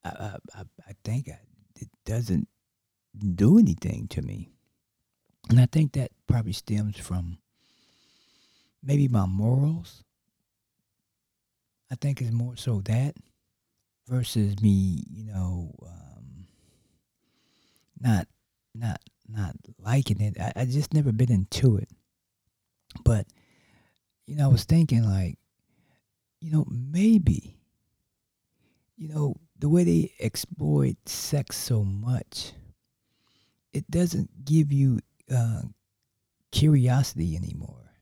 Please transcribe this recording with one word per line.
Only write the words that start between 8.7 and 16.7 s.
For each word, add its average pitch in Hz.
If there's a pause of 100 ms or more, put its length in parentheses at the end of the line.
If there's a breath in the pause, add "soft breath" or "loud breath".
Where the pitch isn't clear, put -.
maybe 139
my 104
morals. 131 (1900)
I 131
think 139
it's 117
more 120
so 110
that 120 (920)
versus 110
me, 95
you 107
know, 90
um, 73 (1500)